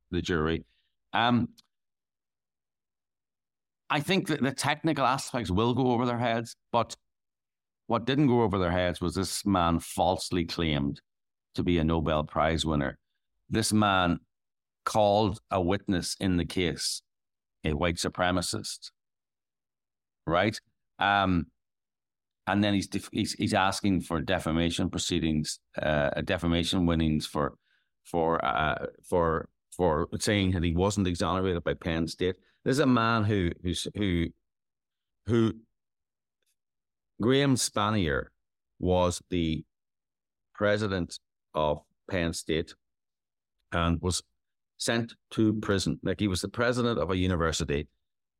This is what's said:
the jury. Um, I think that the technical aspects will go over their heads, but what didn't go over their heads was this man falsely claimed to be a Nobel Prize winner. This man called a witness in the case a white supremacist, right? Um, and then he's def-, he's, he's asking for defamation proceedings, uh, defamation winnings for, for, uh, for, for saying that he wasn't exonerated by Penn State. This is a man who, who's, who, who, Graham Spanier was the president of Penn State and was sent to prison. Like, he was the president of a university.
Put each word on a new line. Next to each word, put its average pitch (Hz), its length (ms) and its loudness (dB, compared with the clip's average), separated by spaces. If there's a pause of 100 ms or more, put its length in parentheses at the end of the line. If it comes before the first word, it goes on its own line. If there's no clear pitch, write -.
(100)
the 87 120 -2
jury. 80 420 -2 (480)
Um, 120 380 2 (2500)
I 147 120 0
think 180 260 0
that 151 160 0
the 131 100 0
technical 147 520 -2
aspects 120 480 -2
will 117 200 2
go 127 200 2
over 120 120 2
their 120 140 -2
heads, 117 380 -2 (160)
but 117 240 0 (920)
what 113 200 -2
didn't 139 220 2
go 120 120 4
over 101 180 2
their 90 120 2
heads 90 320 0
was 87 120 -2
this 92 300 -4
man 87 340 2
falsely 87 680 -2
claimed 73 560 -2 (520)
to - 80 -4
be 87 140 2
a 78 80 2
Nobel 80 400 0
Prize 78 400 0
winner. 73 340 -2 (520)
This 107 240 0
man 95 460 2 (680)
called 104 520 2 (120)
a 98 100 0
witness 92 580 -2
in 92 200 2
the 80 80 0
case - 560 -4 (600)
a 78 120 0
white 85 220 0
supremacist, 92 920 -4 (1400)
right? 92 320 0 (400)
Um, 95 500 2 (1000)
and 101 180 2
then 104 80 2
he's 98 140 0
def-, - 260 -8
he's, - 220 -4
he's 101 180 -2
asking 95 480 0
for 85 200 -4
defamation 82 680 0
proceedings, 80 680 -2 (220)
uh, 76 420 0
defamation 87 640 0
winnings 80 400 0
for, 71 260 -4 (500)
for, 82 400 -2
uh, 67 440 -2 (160)
for, 82 480 0 (260)
for 85 320 0 (120)
saying 101 320 2
that 87 120 0
he 85 100 0
wasn't 98 320 0
exonerated 90 580 -2
by 73 100 0
Penn 82 320 -2
State. 90 300 -2 (280)
This 131 120 0
is 147 40 0
a 147 60 4
man 117 380 2
who, 101 260 2 (120)
who's, 87 320 -4
who, 87 340 0 (960)
who, 113 260 4 (1700)
Graham 135 320 4
Spanier 101 720 0 (560)
was 90 500 2
the 80 340 -2 (880)
president 104 680 -2 (340)
of 76 280 -2 (280)
Penn 85 220 -2
State - 420 -4 (960)
and 85 320 0
was 90 180 -2 (580)
sent 117 360 -2 (160)
to 110 240 2
prison. 104 480 -2
Like, 92 160 -2
he 107 80 0
was 92 140 0
the 98 80 -6
president 120 500 0
of 82 140 -2
a 95 40 0
university. 80 680 0 (540)